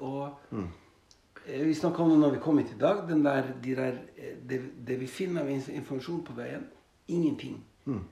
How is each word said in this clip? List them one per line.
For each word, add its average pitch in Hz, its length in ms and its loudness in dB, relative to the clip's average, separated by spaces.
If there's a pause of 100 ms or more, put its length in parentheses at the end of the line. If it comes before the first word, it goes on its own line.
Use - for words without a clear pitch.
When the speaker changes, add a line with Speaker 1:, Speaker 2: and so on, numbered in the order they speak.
Speaker 1:
og 139 340 -6 (160)
Speaker 2:
Mm. 101 160 -4 (800)
Speaker 1:
eh, 135 180 -4
vi 160 80 4
snakket 165 260 0
om 165 100 6
det 156 100 10
når 143 140 8
vi 123 60 0
kom 151 180 4
hit 117 180 2
i - 40 -12
dag, 175 280 2
den 156 160 4
der, 131 300 2 (100)
de 131 120 -2
der, 131 180 0 (240)
eh, - 180 -12 (120)
det, 127 380 -6
det 127 140 -2
vi 127 80 -6
finner 175 340 -2
av 139 60 -2
ins-, 135 220 -2
informasjon 143 560 -6
på 127 100 -12
veien, 123 300 -8 (420)
ingenting 160 540 0 (240)
Speaker 2:
Mm. 110 260 -2